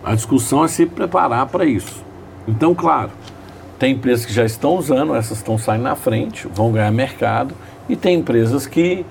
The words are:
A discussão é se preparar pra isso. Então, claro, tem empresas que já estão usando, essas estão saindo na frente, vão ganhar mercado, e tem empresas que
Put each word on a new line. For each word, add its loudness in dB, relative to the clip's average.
A 0
discussão 2
é 2
se 2
preparar 0
pra 0
isso. -2
Então, 2
claro, 0
tem 2
empresas 0
que -8
já 4
estão 0
usando, 0
essas -2
estão -2
saindo -2
na -2
frente, -4
vão 0
ganhar 2
mercado, 0
e 2
tem 2
empresas 2
que 0